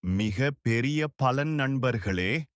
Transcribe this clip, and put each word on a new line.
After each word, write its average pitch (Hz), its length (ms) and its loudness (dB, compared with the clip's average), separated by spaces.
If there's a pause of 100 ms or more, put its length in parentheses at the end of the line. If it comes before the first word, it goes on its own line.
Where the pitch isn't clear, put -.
மிக 104 460 0 (120)
பெரிய 135 460 0
பலன் 139 460 0
நண்பர்களே. 120 800 0 (220)